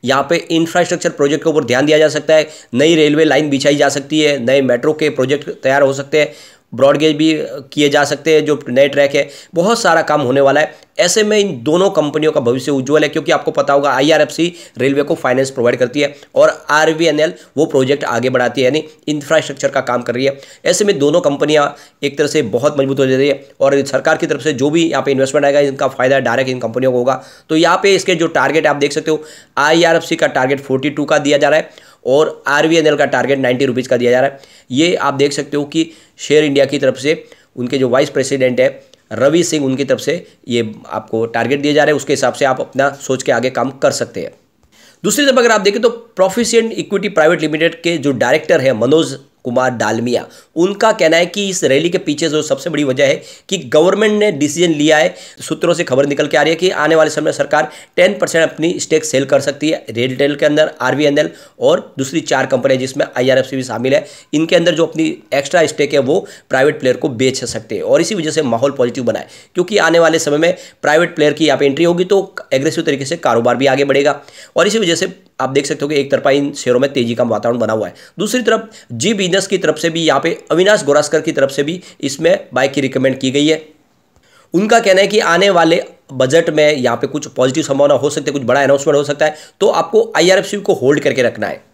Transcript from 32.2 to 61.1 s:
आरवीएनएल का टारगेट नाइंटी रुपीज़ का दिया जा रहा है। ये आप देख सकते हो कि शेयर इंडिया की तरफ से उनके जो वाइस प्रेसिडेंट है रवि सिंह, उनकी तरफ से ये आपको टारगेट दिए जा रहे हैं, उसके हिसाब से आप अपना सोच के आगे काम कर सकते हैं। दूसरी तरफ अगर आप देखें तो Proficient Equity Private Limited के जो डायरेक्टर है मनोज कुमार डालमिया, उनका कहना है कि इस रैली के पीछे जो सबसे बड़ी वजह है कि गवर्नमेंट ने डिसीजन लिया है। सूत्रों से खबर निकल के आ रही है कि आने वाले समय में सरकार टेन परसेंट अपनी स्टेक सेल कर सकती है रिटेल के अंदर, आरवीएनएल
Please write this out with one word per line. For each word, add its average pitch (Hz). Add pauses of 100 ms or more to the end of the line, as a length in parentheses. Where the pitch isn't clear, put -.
आरवीएनएल 151
का 143
टारगेट 135
नाइंटी 127
रुपीज़ 127
का 127
दिया 120
जा 123
रहा 135
है। - (320)
ये 165
आप 135
देख 143
सकते 143
हो 147
कि 160 (280)
शेयर 151
इंडिया 139
की 143
तरफ 131
से 151 (340)
उनके 123
जो 127
वाइस 135
प्रेसिडेंट 131
है 131 (420)
रवि 147
सिंह, 156
उनकी 131
तरफ 127
से 139 (360)
ये 117 (160)
आपको 113
टारगेट 120
दिए 147
जा 147
रहे 151
हैं, 147
उसके 135
हिसाब 123
से -
आप 131
अपना 135 (100)
सोच 131
के 139
आगे 123
काम 131
कर 143
सकते -
हैं। 69 (760)
दूसरी 214
तरफ 254
अगर 233
आप 214
देखें 202
तो 240 (280)
Proficient 220
Equity 196
Private 160
Limited 156
के 170
जो 139
डायरेक्टर 143
है 131
मनोज 135 (260)
कुमार 127
डालमिया, 113 (320)
उनका 196
कहना 160
है 175
कि 196
इस 185
रैली 147
के 180
पीछे 151
जो 151
सबसे 147
बड़ी 147
वजह 135
है 143 (340)
कि 190
गवर्नमेंट 190
ने 208
डिसीजन 147
लिया 151
है। 165 (260)
सूत्रों 165
से 165
खबर 139
निकल 147
के 151
आ 147
रही 156
है 165
कि 180
आने 156
वाले 156
समय 156
में 156
सरकार 147 (260)
टेन 190
परसेंट 165
अपनी 160
स्टेक 156
सेल 135
कर 135
सकती 139
है 156
रिटेल 127
के 151
अंदर, 151 (100)
आरवीएनएल 147 (300)